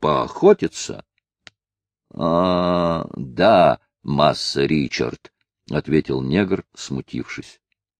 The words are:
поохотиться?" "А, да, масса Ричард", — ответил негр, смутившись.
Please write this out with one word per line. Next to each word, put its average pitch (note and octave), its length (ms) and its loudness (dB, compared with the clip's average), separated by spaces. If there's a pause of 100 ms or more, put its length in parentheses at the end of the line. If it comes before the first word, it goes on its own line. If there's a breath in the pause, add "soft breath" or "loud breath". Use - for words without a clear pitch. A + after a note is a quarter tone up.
поохотиться?" - 1040 0 (1080)
"А, F2 1040 0
да, E2+ 640 4 (220)
масса C#2+ 640 0
Ричард", — C#2+ 680 -4 (380)
ответил C#2+ 500 -2
негр, F2+ 440 -2 (100)
смутившись. - 840 -12 (400)